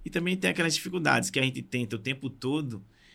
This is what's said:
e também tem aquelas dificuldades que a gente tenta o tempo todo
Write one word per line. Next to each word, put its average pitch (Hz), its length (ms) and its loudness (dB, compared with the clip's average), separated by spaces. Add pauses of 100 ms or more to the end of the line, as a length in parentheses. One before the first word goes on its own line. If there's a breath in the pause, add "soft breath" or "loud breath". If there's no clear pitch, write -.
e 165 60 -10
também 175 260 0
tem 185 140 0
aquelas 165 240 2
dificuldades 151 560 2
que - 100 0
a - 20 4
gente 131 200 0
tenta 120 340 -2
o - 20 -4
tempo 131 320 -4
todo 127 540 -2 (300 soft breath)